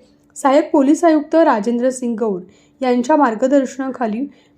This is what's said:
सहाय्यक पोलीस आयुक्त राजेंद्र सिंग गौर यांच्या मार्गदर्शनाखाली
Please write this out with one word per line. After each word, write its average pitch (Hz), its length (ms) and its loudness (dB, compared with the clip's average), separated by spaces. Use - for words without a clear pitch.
सहाय्यक 285 360 2
पोलीस 302 320 2
आयुक्त 311 320 2
राजेंद्र 240 540 0
सिंग 247 300 -6
गौर 208 200 -4
यांच्या 247 340 0
मार्गदर्शनाखाली 254 1080 -2